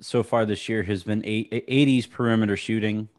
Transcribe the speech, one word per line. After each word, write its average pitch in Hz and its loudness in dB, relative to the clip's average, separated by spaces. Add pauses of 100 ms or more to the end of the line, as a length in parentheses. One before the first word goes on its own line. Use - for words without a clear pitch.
so 120 0
far 113 2
this 104 -4
year 110 -2
has 95 -4
been 107 -2
A-, 107 -4
A-, 117 -6
A 139 4
D's 131 2
perimeter 110 2
shooting. 107 -2